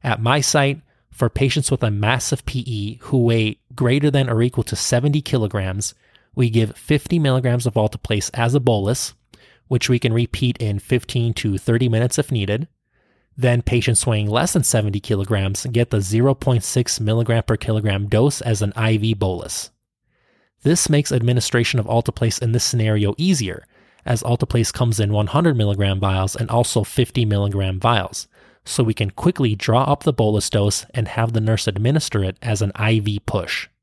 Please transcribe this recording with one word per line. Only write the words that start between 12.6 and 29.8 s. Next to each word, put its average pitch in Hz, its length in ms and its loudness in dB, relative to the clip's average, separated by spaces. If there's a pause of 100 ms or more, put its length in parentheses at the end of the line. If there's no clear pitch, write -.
Then 123 260 2
patients 120 440 0
weighing 107 220 0
less 120 240 0
than 156 120 0
seventy 104 360 0
kilograms 98 680 -2
get 120 260 0
the 107 100 0
zero 113 320 2
point 123 300 0
six - 360 -2
milligram 113 440 0
per 110 140 -2
kilogram 104 500 -2
dose 113 340 2
as 107 200 0
an 104 140 -2
I 113 220 2
V 113 160 0
bolus. 95 580 -4 (920)
This 165 260 2
makes 147 220 2
administration 123 680 2
of 107 60 -2
alteplase 117 560 0
in 117 100 0
this 120 140 0
scenario 107 520 0
easier, 139 480 -2 (400)
as 120 180 0
alteplase 120 500 0
comes 113 260 0
in 104 140 0
one 104 140 0
hundred 156 300 2
milligram 101 420 0
vials 95 360 0
and 113 140 -4
also 117 340 0
fifty 123 400 -2
milligram 101 560 -2
vials, 107 480 -2 (380)
so - 180 -2
we 110 100 2
can 104 160 -2
quickly 123 460 -2
draw 117 280 0